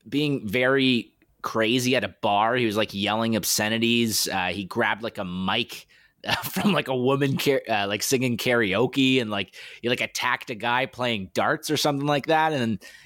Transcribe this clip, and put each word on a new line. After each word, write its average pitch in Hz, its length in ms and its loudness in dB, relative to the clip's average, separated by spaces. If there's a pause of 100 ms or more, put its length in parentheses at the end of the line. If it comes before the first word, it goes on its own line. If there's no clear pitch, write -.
being 139 400 -2
very 127 680 2 (280)
crazy 123 540 2
at 113 80 0
a 90 160 -6
bar. 107 340 2
He 123 120 2
was, 104 100 0
like, 107 160 0
yelling 107 420 0
obscenities. 113 920 0
Uh, 92 200 -2
he 92 160 -4
grabbed, 107 380 -2
like, 113 160 -8
a 104 60 -4
mic 95 640 -4 (360)
<laughs> - 200 -4
from, 190 300 0
like, 151 160 -2
a 131 60 -2
woman, 135 440 2
car-, 135 280 0
uh, 104 220 -2
like, 104 140 -4
singing 127 340 0
karaoke, 127 840 2
and, 107 80 -4
like, 101 240 -4 (260)
he, 113 80 -4
like, 120 140 0
attacked 123 480 -2
a 127 40 -8
guy 120 300 -2
playing 117 480 -4
darts 127 380 0
or 147 80 0
something 143 280 0
like 147 200 0
that. 156 260 2
And, 113 300 -2 (240)